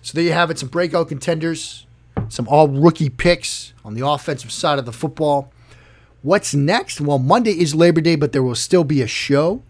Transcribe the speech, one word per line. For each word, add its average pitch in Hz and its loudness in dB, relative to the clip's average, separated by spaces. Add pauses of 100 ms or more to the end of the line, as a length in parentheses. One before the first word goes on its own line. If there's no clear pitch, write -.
So - -16
there 160 -2
you 170 2
have 170 2
it, 160 -6
some 131 -8
breakout 170 -2
contenders, 160 -4 (440)
some 117 -6
all-rookie 147 4
picks - -2 (100)
on 107 -12
the 123 -4
offensive 139 -4
side 147 -2
of 123 -8
the 120 -12
football. 143 -2 (720)
What's 180 0
next? 151 0
Well, 143 0
Monday 190 2
is 156 0
Labor 165 6
Day, 165 2
but 147 0
there 135 0
will 123 -2
still 175 2
be 139 0
a 127 0
show. 160 0